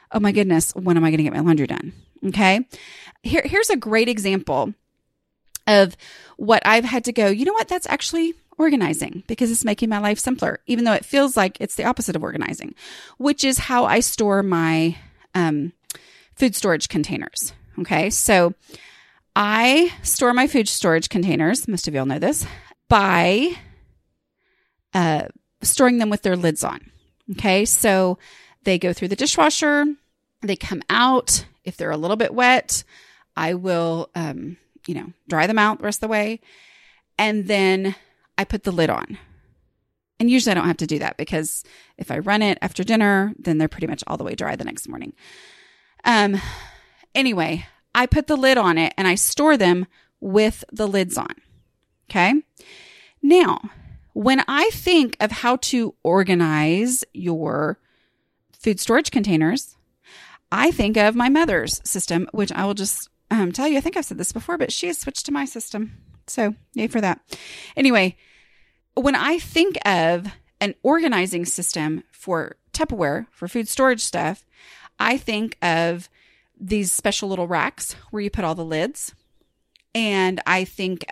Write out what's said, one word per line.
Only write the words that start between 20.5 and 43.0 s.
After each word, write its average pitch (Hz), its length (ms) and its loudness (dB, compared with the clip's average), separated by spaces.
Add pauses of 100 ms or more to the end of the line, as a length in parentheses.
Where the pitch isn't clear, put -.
storage 165 400 0
containers, 180 600 0
most 190 180 -4
of 151 80 -6
y'all 135 120 -2
know 135 120 -2
this, 277 260 -2 (440)
by, 196 640 2 (1400)
uh, 165 360 0 (340)
storing 247 360 4
them 214 120 0
with 208 120 -2
their 185 120 2
lids 170 300 0
on. - 260 -10 (400)
Okay. 196 340 2
So 190 540 2 (460)
they 185 160 2
go 180 120 0
through 180 160 -6
the 202 80 -4
dishwasher, 294 720 2 (560)
they 196 140 -2
come - 340 -8
out. 339 560 2 (160)
If - 140 -12
they're 160 160 -4
a 151 40 -4
little 175 200 -2
bit 220 180 -2
wet, 247 480 2 (540)
I 160 180 -2
will, 170 600 -2
um, 160 400 -8 (320)
you 180 60 -4
know, - 180 -12 (160)
dry 160 180 0
them 220 120 0
out 214 200 2
the - 60 -10
rest 208 140 -4
of 220 100 -6
the - 0 -
way. 214 320 -2 (760)
And 214 300 0
then 190 480 2 (420)
I 196 80 0
put - 200 -6
the 190 80 -2
lid 160 180 2
on. - 280 -6 (1000)
And 233 100 2
usually 240 220 4
I 190 40 4
don't 170 120 2
have 170 120 0
to 160 80 -4
do 156 120 -2
that - 180 -6
because 156 460 -6 (340)
if - 140 -10
I - 80 -4
run 208 240 0
it 202 180 0
after 190 220 -6
dinner, 208 560 2